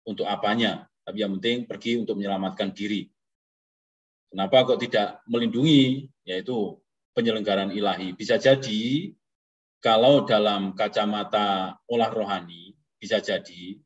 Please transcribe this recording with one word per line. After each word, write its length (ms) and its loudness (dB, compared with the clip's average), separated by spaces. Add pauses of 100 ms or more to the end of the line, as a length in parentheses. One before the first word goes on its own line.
untuk 240 -6
apanya. 640 -2 (160)
Tapi 160 -10
yang 160 -2
penting 320 -4
pergi 320 -4
untuk 160 -4
menyelamatkan 560 -4
diri. 360 -6 (1200)
Kenapa 320 4
kok 160 2
tidak 480 -2
melindungi? 800 2 (160)
Yaitu 560 -6 (400)
penyelenggaraan 560 0
ilahi. 400 -2
Bisa 240 0
jadi 720 2 (720)
kalau 480 6
dalam 480 2
kacamata 1120 -2
olah 240 0
rohani, 640 -6 (240)
bisa 160 -2
jadi 680 -6